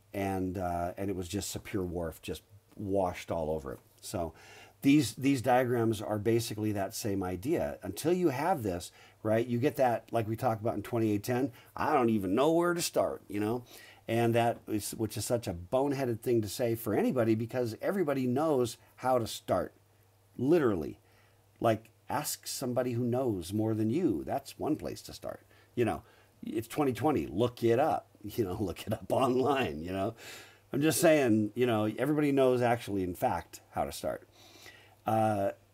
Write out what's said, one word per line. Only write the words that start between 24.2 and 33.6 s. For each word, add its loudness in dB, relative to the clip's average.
That's -6
one -2
place -10
to -16
start. -12
You 2
know, -4
it's -6
twenty 0
twenty. 0
Look -2
it 4
up. 0
<laughs> -20
You 0
know, -4
look -4
it -4
up -6
online, 0
you -6
know. -2
I'm 0
just 2
saying, 4
you 2
know, 2
everybody 2
knows 6
actually, 0
in -4
fact, -4